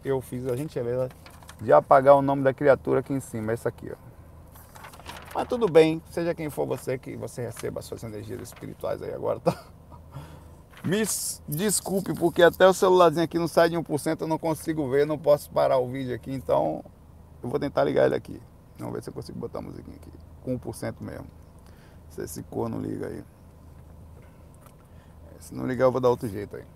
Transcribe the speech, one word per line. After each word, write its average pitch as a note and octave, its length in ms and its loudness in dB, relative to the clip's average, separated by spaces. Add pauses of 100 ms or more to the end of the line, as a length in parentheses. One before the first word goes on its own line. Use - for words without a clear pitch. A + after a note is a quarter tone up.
eu C3+ 160 -2
fiz B2+ 260 -10
a B2 80 -2
gentileza B2+ 540 -4 (500)
de A2+ 140 4
apagar C#3 420 8
o C#3 60 6
nome C#3 220 0
da C3+ 100 4
criatura C3+ 480 4
aqui B2+ 100 -10
em C3+ 80 -2
cima, A2 320 -6
essa A#2 160 -4
aqui, - 240 -8
ó. - 40 -12 (1400)
Mas C4+ 140 -2
tudo A#3 200 2
bem, D#3+ 400 6
seja E3+ 240 -2
quem D#3 160 -8
for C#3+ 160 -4
você, C3 320 -4
que B2+ 200 -14
você A#2 240 -10
receba A#2 380 -8
as A2 60 -12
suas - 160 -12
energias G#2+ 380 -12
espirituais - 640 -8
aí F#2+ 120 -8
agora, A2+ 280 -4
tá? - 200 0 (1200)
Me F#3+ 160 0
s-, - 480 -4
desculpe, F3+ 640 -2
porque D#3+ 280 0
até E3+ 240 8
o F#3+ 80 8
celularzinho F3 520 6
aqui E3+ 120 -4
não E3+ 120 -2
sai E3+ 180 4
de E3+ 80 -2
um E3 80 -2
por D3 160 -4
cento, D#3+ 220 -4
eu D#3+ 60 -4
não D#3+ 100 -2
consigo D#3 500 -4
ver, C#3+ 180 2
não D3+ 120 -2
posso D3 340 2
parar C#3 280 2
o B2 100 -2
vídeo B2+ 260 -6
aqui, C3+ 160 -10
então C#3+ 500 -2 (600)
eu B2 60 -8
vou C#3+ 100 -4
tentar C#3 240 0
ligar C3+ 220 2
ele C3+ 100 2
aqui. - 260 -10 (380)
Vamos A#2+ 140 -10
ver - 100 -8
se - 60 -14
eu - 40 -14
consigo - 240 -14
botar - 220 -10
a - 20 -8
musiquinha - 360 -16
aqui, - 140 -20 (300)
com B2+ 120 -6
um B2+ 40 -4
por A#2 160 -12
cento A2+ 300 -10
mesmo. - 240 -12 (960)
Esse A2 200 -12
corno A2+ 360 -6
liga G#2 280 -8
aí. F2 160 -12 (2250)
Se - 140 -18
não B2+ 120 -8
ligar, B2+ 200 2
eu B2+ 60 6
vou B2+ 100 -2
dar B2 80 4
outro B2 180 0
jeito G2+ 280 -10
aí. B1 80 -14 (120)